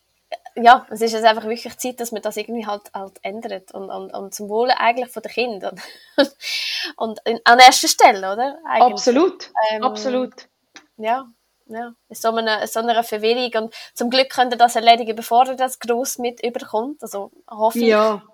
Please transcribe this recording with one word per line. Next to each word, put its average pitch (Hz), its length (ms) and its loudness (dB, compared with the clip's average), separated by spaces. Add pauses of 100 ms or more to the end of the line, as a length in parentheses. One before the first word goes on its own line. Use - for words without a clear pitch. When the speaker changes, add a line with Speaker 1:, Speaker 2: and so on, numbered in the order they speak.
(580)
Speaker 1:
ja, 233 320 6
es 220 100 -12
ist 226 140 -2
jetzt 220 100 -4
einfach 220 220 4
wirklich 233 320 -8
Zeit, 247 240 -8
dass 233 100 -8
man 208 100 -8
das 214 140 -6
irgendwie 220 300 -8
halt, 208 280 -8
halt 196 280 -12
ändert 196 500 -12
und, 190 180 -14
und, 190 240 -12
und 196 200 -12
zum 208 160 -12
Wohle 233 320 0
eigentlich 240 300 0
von 220 120 -12
den 214 80 -12
Kindern. 196 500 -6 (360)
<laughs> 285 120 4 (680)
Und 220 280 -6
in, 233 200 -2
an 240 120 6
erster 254 300 8
Stelle, 196 440 4
oder? 254 320 -4
Eigentlich. 240 300 4
Speaker 2:
Absolut, 294 580 0 (200)
Speaker 1:
Ähm, 220 120 -4
Speaker 2:
absolut. 240 640 -4 (500)
Speaker 1:
ja, 240 300 -4 (380)
ja. 233 300 -14 (140)
In 220 60 -18
so 226 140 -2
einer, 220 320 -2
in 220 60 -6
so 220 120 -4
einer 233 240 0
Verwirrung. 226 600 -2
Und 226 120 -12 (200)
zum 247 160 -2
Glück 262 180 2
könnt 254 240 0
ihr 240 40 -8
das 240 180 4
erledigen, 226 400 2
bevor 233 320 2
ihr 262 80 -6
das 254 240 -4
gross 240 400 -4
mit 240 260 -8
überkommt. 240 560 -6
Also 202 300 -12 (180)
hoffe 220 300 -2
ich. 233 100 4
Speaker 2:
Ja, 214 320 2 (120)